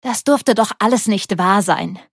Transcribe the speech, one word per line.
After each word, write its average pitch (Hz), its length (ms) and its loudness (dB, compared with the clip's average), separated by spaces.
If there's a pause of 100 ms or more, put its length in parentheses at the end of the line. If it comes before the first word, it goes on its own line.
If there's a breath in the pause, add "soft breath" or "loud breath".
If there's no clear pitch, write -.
Das 247 240 -6
durfte 277 280 2
doch 220 260 0
alles 226 280 0
nicht 202 300 -2
wahr 190 240 2
sein. 170 360 -2 (160)